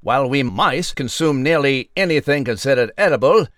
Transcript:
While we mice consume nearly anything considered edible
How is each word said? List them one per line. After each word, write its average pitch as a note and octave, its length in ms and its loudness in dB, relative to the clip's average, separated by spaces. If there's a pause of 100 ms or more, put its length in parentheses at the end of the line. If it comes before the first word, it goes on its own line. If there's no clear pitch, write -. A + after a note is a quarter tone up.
While B2+ 280 0
we C#3 140 0
mice C3 500 -2
consume C#3+ 480 -2
nearly C#3 540 0
anything D3+ 480 0
considered B2 540 0
edible D#3+ 500 2 (100)